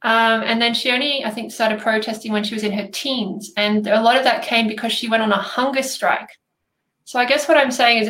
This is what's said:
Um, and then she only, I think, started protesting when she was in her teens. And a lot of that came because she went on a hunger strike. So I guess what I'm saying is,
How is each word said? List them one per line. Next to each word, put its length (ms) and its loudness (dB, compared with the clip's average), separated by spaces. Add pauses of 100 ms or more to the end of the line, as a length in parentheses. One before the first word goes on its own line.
Um, 400 4
and 180 0
then 120 0
she 180 -2
only, 340 -2
I 60 -4
think, 200 -10
started 300 0
protesting 500 -2
when 120 0
she 100 -6
was 100 -4
in 80 0
her 160 -4
teens. 720 -6
And 300 0
a 140 2
lot 140 4
of 80 2
that 200 2
came 240 0
because 260 -4
she 160 -4
went 140 2
on 80 2
a 100 2
hunger 400 -2
strike. 480 -2 (720)
So 160 -4
I 60 2
guess 220 0
what 100 6
I'm 140 4
saying 320 2
is, 60 -2